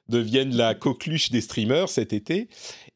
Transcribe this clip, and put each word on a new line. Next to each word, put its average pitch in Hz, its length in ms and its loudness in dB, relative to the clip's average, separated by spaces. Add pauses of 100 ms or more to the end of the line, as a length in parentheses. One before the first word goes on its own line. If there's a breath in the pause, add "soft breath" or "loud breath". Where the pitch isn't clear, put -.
devienne 120 460 2
la 113 200 4
coqueluche 147 560 -2
des 117 100 2
streamers 127 480 0
cet 107 240 -2
été. 170 360 -2 (460 loud breath)